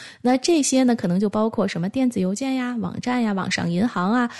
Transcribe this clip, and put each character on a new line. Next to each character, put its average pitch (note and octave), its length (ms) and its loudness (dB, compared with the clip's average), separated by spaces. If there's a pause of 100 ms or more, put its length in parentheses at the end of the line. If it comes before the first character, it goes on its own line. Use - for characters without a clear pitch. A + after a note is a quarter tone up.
(220)
那 B3 160 4
这 D#4 240 2
些 C4 220 2
呢， A#3+ 120 4
可 G3+ 120 -2
能 F3 100 2
就 G#3 120 2
包 A3 200 0
括 G3+ 160 0
什 F#3 140 -4
么 F3 80 -2
电 B3+ 220 0
子 G3+ 100 -2
邮 F#3 160 0
件 C4 200 -4
呀、 B3 260 -4
网 - 180 -6
站 B3 220 -2
呀、 G#3+ 100 0
网 F#3+ 180 -2
上 F3 220 -2
银 F#3 160 2
行 F#3+ 240 0
啊、 A#3+ 180 2 (100)